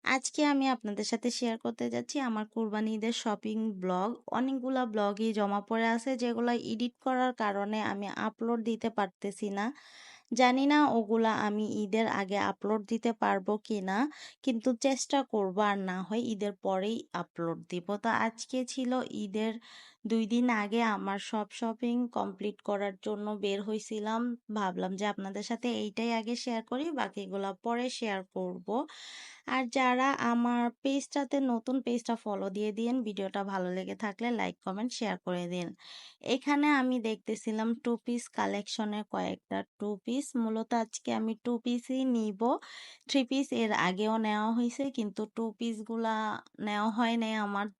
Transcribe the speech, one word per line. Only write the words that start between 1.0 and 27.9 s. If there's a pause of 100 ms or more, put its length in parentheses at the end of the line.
সাথে (100)
শেয়ার
করতে
যাচ্ছি (120)
আমার
কুরবানি
ঈদের
শপিং (240)
ব্লগ। (280)
অনেকগুলা (100)
ব্লগই
জমা
পড়ে
আছে, (120)
যেগুলো (220)
এডিট (100)
করার (100)
কারণে (140)
আমি (220)
আপলোড (100)
দিতে (100)
পারতেছি (100)
না। (720)
জানি
না (200)
ওগুলা (140)
আমি (180)
ঈদের (140)
আগে (120)
আপলোড (100)
দিতে (120)
পারবো (140)
কি (100)
না, (460)
কিন্তু (160)
চেষ্টা (140)
করবো, (100)
আর (120)
না (100)
হয় (100)
ঈদের (100)
পরেই (260)
আপলোড (120)
দিব। (180)
তো (180)
আজকে (140)
ছিল (320)
ঈদের (580)
দুই
দিন (160)
আগে (140)
আমার (120)
সব (140)
শপিং (200)
কমপ্লিট (100)
করার (120)
জন্য (160)
বের
হইছিলাম। (360)
ভাবলাম
যে
আপনাদের
সাথে (140)
এইটাই (100)
আগে (100)
শেয়ার
করি, (140)
বাকিগুলা (140)
পরে (120)